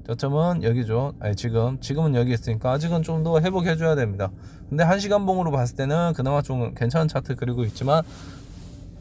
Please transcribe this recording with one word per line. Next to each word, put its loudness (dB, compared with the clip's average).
저점은 0
여기죠. 0
아니, 0
지금, 0
지금은 2
여기 4
있으니까 -2
아직은 0
좀 0
더 4
회복해줘야 2
됩니다. 0
근데 2
한 4
시간 2
봉으로 2
봤을 0
때는 0
그나마 0
좀 -2
괜찮은 2
차트 -2
그리고 -2
있지만, 2